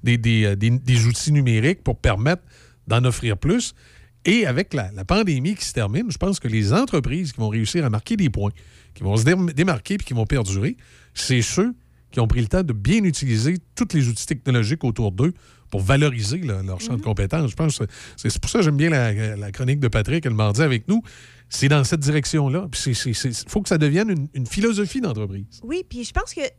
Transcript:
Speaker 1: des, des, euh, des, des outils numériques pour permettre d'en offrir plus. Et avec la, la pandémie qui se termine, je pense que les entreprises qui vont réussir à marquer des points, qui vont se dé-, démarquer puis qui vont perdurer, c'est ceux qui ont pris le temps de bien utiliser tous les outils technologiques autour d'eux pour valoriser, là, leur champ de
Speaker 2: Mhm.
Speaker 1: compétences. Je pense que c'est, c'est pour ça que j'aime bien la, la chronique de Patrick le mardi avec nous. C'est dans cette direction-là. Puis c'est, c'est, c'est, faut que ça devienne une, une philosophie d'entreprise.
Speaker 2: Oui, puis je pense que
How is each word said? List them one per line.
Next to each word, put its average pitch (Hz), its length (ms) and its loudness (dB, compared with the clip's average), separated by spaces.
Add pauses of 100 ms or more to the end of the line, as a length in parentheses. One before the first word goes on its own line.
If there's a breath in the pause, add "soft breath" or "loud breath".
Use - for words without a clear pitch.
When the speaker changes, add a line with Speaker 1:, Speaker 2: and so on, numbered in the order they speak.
Speaker 1:
des, 120 160 2
des, 113 280 4
euh, 101 100 2
des, 110 140 2
des 123 360 4
outils 120 240 0
numériques 135 540 2
pour 123 120 0
permettre 120 460 0 (460 soft breath)
d'en 120 160 2
offrir 117 340 0
plus. 233 340 0 (520 soft breath)
Et 208 220 4
avec 139 280 -2
la, 101 220 -2
la 95 80 -8
pandémie 180 500 0
qui - 100 -10
se - 80 -8
termine, 123 380 -2
je - 80 -8
pense 190 220 -2
que - 80 -4
les 110 240 2
entreprises 170 580 0
qui - 80 -14
vont 107 120 -2
réussir 113 340 -2
à 127 60 0
marquer 110 260 -2
des 175 140 2
points, 101 200 -2 (440 soft breath)
qui - 100 -12
vont 98 120 0
se 113 60 2
dé-, 175 320 2
démarquer 170 440 0
puis - 100 -8
qui 135 60 -4
vont 113 120 0
perdurer, 110 500 -2 (380 soft breath)
c'est 123 260 0
ceux 214 320 0 (380 soft breath)
qui - 80 -4
ont 117 80 2
pris 120 140 2
le 110 80 0
temps 185 160 2
de 143 80 -2
bien 135 320 2
utiliser 139 500 0 (220)
tous 247 180 -2
les 139 140 2
outils 113 180 -4
technologiques 123 560 0
autour 110 300 -2
d'eux 135 200 0 (380 soft breath)
pour 98 100 -4
valoriser, 131 580 2
là, 113 260 -4
leur 95 160 -6
champ - 140 -6
de 117 40 -2
Speaker 2:
Mhm. 101 40 -6
Speaker 1:
compétences. 110 480 0
Je - 60 -14
pense 156 220 0
que 117 60 -2 (320 loud breath)
c'est, - 140 -4
c'est - 100 -4
pour - 100 -4
ça - 80 2
que 190 60 6
j'aime 151 120 4
bien 160 140 2
la, 110 460 0
la 104 160 -8
chronique 131 280 0
de 131 80 2
Patrick 117 360 0
le 127 80 0
mardi 107 300 2
avec 127 260 0
nous. 220 140 2 (460 loud breath)
C'est - 200 0
dans 143 160 4
cette 165 160 0
direction-là. 147 680 0
Puis - 100 -8
c'est, 127 140 -2
c'est, 120 200 -4
c'est, - 340 -6
faut 214 140 -2
que - 60 -6
ça 175 100 2
devienne 160 320 2
une, 147 240 0
une 131 120 -4
philosophie 208 540 -2
d'entreprise. 107 440 -4 (180)
Speaker 2:
Oui, 320 260 -8
puis 240 160 -10
je - 80 -12
pense 427 220 -4
que 339 60 -8 (180)